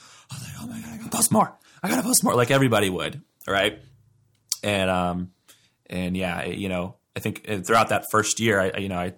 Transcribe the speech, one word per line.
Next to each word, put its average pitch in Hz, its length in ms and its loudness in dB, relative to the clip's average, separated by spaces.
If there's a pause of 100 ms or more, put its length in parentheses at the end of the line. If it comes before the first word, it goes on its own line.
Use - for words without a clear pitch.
(320)
I - 40 -12
was - 80 -12
like, - 180 -14
"Oh - 60 -12
my - 140 -12
God, - 120 -14
I - 40 -12
gotta - 140 -14
post 226 200 0
more. 214 240 2 (260)
I 190 80 -2
gotta 247 140 0
post 247 200 2
more," - 120 2
like 120 160 4
everybody 113 380 4
would, 85 320 -4 (260)
right? 98 320 0 (840)
And, 98 260 0
um, 90 420 -2 (540)
and 90 320 -4
yeah, 87 240 -4
it, - 160 -6
you 98 120 -6
know, 90 260 -6 (200)
I 120 60 -8
think, - 280 -6
uh, 104 100 -2
throughout 113 300 4
that 104 220 -2
first 107 280 2
year, 107 220 4
I, 95 140 2
I, - 20 -8
you 98 120 -4
know, 90 80 -4
I 90 200 -4